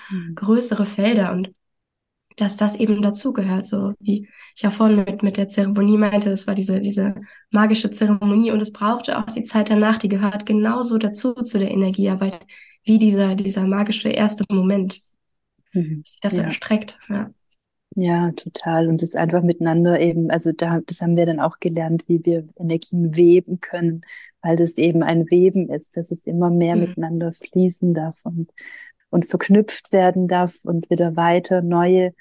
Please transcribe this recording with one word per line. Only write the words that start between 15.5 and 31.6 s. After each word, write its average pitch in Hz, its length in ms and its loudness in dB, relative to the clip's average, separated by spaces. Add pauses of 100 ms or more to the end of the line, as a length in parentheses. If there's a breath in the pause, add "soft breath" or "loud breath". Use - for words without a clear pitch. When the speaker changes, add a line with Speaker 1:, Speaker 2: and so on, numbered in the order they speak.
Speaker 1:
Mhm. 156 300 -4
Speaker 2:
dass - 100 -20
sich - 80 -20
das 202 160 -2
Speaker 1:
Ja. 170 80 0
Speaker 2:
erstreckt, 214 540 -4 (100)
ja. 208 220 -6 (680)
Speaker 1:
Ja, 175 340 2
total. 165 560 -2
Und 165 120 2
das 170 140 -4
einfach 165 280 0
miteinander 170 580 2
eben, 165 300 0
also 165 220 0
da, 170 320 -2
das - 160 -8
haben 170 160 0
wir 170 80 4
dann 165 160 -2
auch 160 200 -4
gelernt, 165 480 -2
wie 170 180 2
wir 165 200 0 (120)
Energien 165 580 -2
weben 175 440 4
können, 165 420 -4 (400 loud breath)
weil 170 140 2
das 170 200 0
eben 165 260 2
ein 165 280 0
Weben 185 400 4
ist, - 260 -8
dass 170 140 -8
es - 160 -8
immer 175 240 0
mehr 170 260 2
Speaker 2:
Mhm. 170 60 2
Speaker 1:
miteinander 165 500 -4
fließen 180 640 0
darf 160 300 -6
und, 170 260 -8 (580 loud breath)
und 175 160 -2
verknüpft - 680 0
werden 185 360 2
darf 180 360 -2
und 170 260 -4
wieder 170 260 0
weiter 175 460 0